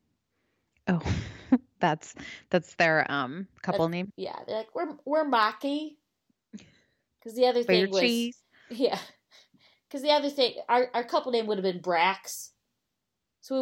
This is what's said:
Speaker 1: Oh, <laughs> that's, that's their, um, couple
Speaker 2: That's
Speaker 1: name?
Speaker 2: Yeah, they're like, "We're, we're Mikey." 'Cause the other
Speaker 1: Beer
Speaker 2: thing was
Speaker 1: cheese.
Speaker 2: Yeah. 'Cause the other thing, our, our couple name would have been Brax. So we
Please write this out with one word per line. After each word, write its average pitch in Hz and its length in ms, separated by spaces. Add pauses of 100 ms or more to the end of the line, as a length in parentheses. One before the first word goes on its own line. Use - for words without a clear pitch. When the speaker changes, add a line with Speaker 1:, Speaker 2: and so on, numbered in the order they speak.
(880)
Speaker 1:
Oh, 175 140 (500)
<laughs> - 280
that's, - 360 (340)
that's - 260
their, 160 360
um, 143 360 (140)
couple 180 260
Speaker 2:
That's - 20
Speaker 1:
name? 180 280
Speaker 2:
Yeah, - 280
they're 214 120
like, 220 180
"We're, 311 300
we're 311 180
Mikey." 277 760 (1200)
'Cause 220 140
the 247 120
other 240 200
Speaker 1:
Beer 190 200
Speaker 2:
thing - 20
was 233 380
Speaker 1:
cheese. - 160 (260)
Speaker 2:
Yeah. 226 300 (920)
'Cause 277 140
the 294 80
other 285 180
thing, 269 400
our, 247 240
our 240 120
couple 294 260
name 226 160
would 208 120
have 185 40
been 180 180
Brax. 175 720 (920)
So - 140
we 262 60